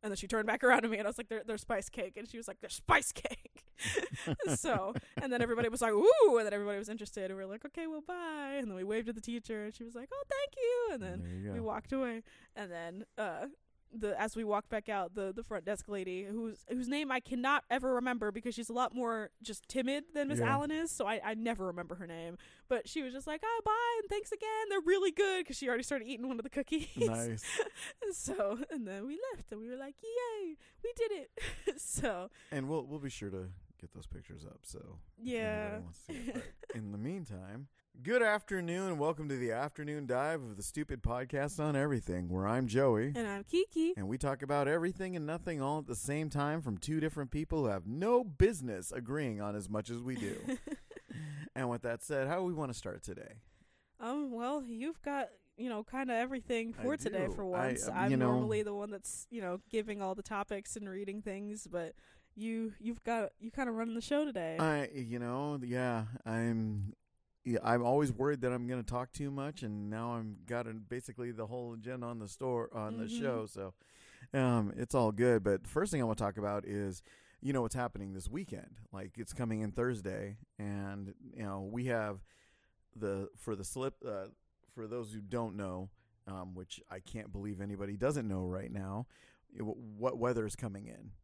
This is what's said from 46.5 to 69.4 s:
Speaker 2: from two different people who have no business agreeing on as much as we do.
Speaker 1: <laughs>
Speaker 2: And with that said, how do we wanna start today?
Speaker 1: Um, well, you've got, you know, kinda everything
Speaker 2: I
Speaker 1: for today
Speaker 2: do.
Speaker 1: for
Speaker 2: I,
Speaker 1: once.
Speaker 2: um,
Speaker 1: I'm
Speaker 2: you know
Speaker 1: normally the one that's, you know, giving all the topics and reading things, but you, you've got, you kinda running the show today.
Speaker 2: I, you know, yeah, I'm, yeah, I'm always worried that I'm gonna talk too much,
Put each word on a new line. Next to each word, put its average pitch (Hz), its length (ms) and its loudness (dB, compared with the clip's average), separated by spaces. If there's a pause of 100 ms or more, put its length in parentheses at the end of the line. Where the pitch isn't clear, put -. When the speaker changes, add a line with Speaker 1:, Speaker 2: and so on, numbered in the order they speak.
Speaker 2:
from 110 160 -2
two 156 220 0
different 147 300 0
people 156 300 0
who 135 60 4
have 98 200 2
no 202 380 4
business 147 680 4
agreeing 123 480 -2
on 104 160 0
as 98 120 -4
much 107 220 -2
as 120 80 -4
we 123 180 -4
do. 107 200 -2 (100)
Speaker 1:
<laughs> 262 200 -2 (880)
Speaker 2:
And 131 140 -2
with 120 140 -4
that 117 200 -2
said, 139 260 0
how 165 100 0
do 190 60 0
we 180 100 0
wanna 147 180 -2
start - 300 -8
today? - 320 -10 (640)
Speaker 1:
Um, 262 320 -4
well, 254 340 -2
you've 240 360 -6
got, 285 260 -2 (300)
you 254 100 -4
know, 220 160 -4
kinda 254 300 -2
everything 233 640 0
Speaker 2:
I - 40 -6
Speaker 1:
for 269 140 2
today 190 300 0
Speaker 2:
do. 196 60 0
Speaker 1:
for 202 120 -4 (100)
Speaker 2:
I, 151 140 2
Speaker 1:
once. 123 180 0
Speaker 2:
um, - 80 -2
Speaker 1:
I'm 123 160 4
Speaker 2:
you 135 60 6
know 127 160 6
Speaker 1:
normally 208 300 4
the 208 120 -2
one 208 160 -4
that's, - 400 -8
you 233 120 -6
know, 180 180 -2 (100)
giving 208 300 0
all 190 140 0
the 190 80 -8
topics 202 540 -4
and 208 120 -8
reading 196 320 -6
things, 208 500 -6
but 170 220 -2 (420)
you, 226 460 -2
you've 226 240 -4
got, 226 340 0
you 226 120 -10
kinda 254 200 -2
running 226 240 -2
the 233 60 -2
show 294 240 2
today. 175 340 -2
Speaker 2:
I, 151 360 4
you 120 240 -4
know, 135 440 -2
yeah, 123 420 2 (200)
I'm, 110 720 0 (500)
yeah, 117 180 2
I'm 120 220 4
always 135 260 6
worried 131 300 2
that 123 120 2
I'm 123 140 -2
gonna 123 160 -2
talk 123 300 -4
too 143 180 -4
much, 139 320 -6